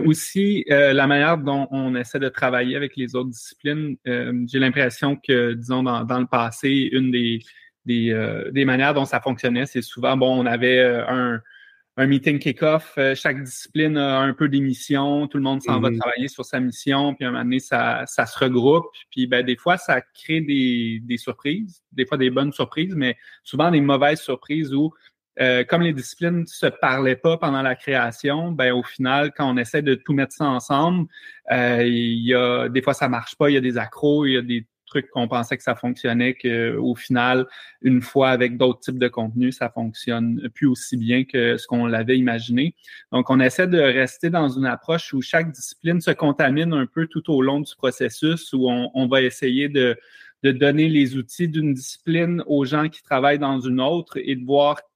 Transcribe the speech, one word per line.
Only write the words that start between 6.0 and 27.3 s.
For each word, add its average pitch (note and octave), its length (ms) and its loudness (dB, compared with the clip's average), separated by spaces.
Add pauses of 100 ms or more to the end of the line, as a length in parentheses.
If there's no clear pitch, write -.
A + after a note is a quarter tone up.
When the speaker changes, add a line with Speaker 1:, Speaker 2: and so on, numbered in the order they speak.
Speaker 1:
dans B2 160 -2
le B2 60 -2
passé, C3 640 -2
une C3 180 0
des, A#2 300 0 (460)
des, A#2 240 0
euh, G#2+ 400 -4
des C3+ 160 2
manières C3+ 260 2
dont C#3 140 0
ça B2+ 140 -2
fonctionnait, B2 440 -2
c'est B2+ 160 -6
souvent, B2 380 -2
bon, B2+ 240 2
on - 20 0
avait, B2 360 2
euh, A#2+ 280 2
un, B2 320 -2 (560)
un C3 120 2
meeting C#3 320 2
kick-off, D#3 580 0
euh, C3+ 160 2
chaque C#3 300 -2
discipline D#3 520 -2
a C#3 220 0
un C3+ 160 2
peu D3+ 140 0
d'émission, C#3 800 0
tout - 80 -8
le C#3 80 0
monde C3+ 180 -2
s'en C3 160 0
va G#2+ 120 2
Speaker 2:
Mhm. A#2 100 -2
Speaker 1:
travailler A#2+ 260 -4
sur C3+ 180 -12
sa - 140 -6
mission, C3+ 560 -2
puis C3+ 100 -8
à B2 40 -4
un - 20 -4
moment B2 140 -4
donné, B2+ 160 -2
ça, A#2+ 480 -2
ça B2 180 -2
se - 100 -16
regroupe, C3 500 4 (260)
puis B2+ 160 -2
ben, B2 180 0
des B2 80 0
fois, F3 220 0
ça B2+ 240 -2
crée - 400 -6
des, B2 640 -2
des A#2+ 140 -4
surprises, E3+ 720 -8
des C3 120 -2
fois D3 140 -2
des B2+ 120 2
bonnes C3+ 220 0
surprises, E3 440 -4
mais B2+ 200 -2 (280)
souvent D3+ 260 0
des D#3+ 100 4
mauvaises C#3+ 400 2
surprises D3 540 -6
où, D#3 180 0 (460)
euh, B2+ 240 2
comme E3+ 200 2
les E3+ 100 2
disciplines E3+ 560 -4
se - 180 -2
parlaient C3 480 0
pas E3 240 2